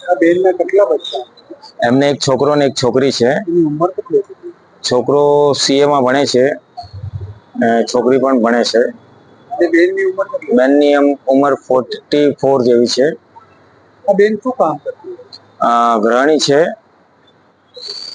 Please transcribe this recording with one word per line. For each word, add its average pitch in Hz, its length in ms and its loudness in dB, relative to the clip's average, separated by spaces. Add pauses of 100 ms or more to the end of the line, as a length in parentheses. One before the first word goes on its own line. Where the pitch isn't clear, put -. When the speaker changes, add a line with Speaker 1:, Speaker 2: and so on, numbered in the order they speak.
Speaker 1:
આ 180 100 2
બેનના 175 320 2
કેટલા 180 340 0
બચ્ચા? - 380 -6 (640)
Speaker 2:
એમને 135 220 2
એક 139 80 -2
છોકરો 139 380 0
ને 143 100 2
એક 127 80 -2 (100)
છોકરી 127 280 0
છે. 117 140 0
Speaker 1:
એની 170 380 0
ઉંમર 151 260 -2
કેટલી - 300 -4
છે? - 300 -10 (420)
Speaker 2:
છોકરો 143 640 2
સી 135 240 0
એ 143 80 4
માં 143 160 2
ભણે 127 240 2
છે, 127 260 2 (1080)
ને 117 240 2
છોકરી 123 340 0
પણ 131 220 0
ભણે 117 240 2
છે. - 280 0 (680)
Speaker 1:
તે 170 80 0
બેનની 185 360 0
ઉંમર 370 220 -4
કેટલી? - 320 -4
Speaker 2:
બેનની 143 340 4
એમ 143 220 2 (140)
ઉંમર 135 280 2
ફોર્ટી 135 760 -2 (100)
ફોર 135 220 2
જેવી 120 220 4
છે. 127 240 0 (1000)
Speaker 1:
આ 202 60 2
બેન 208 200 2
શું 254 160 -6
કામ 156 260 -2
કરતી? - 400 -14 (440)
Speaker 2:
અ, 117 360 2
ગૃહિણી 127 420 2
છે. 143 220 2 (1500)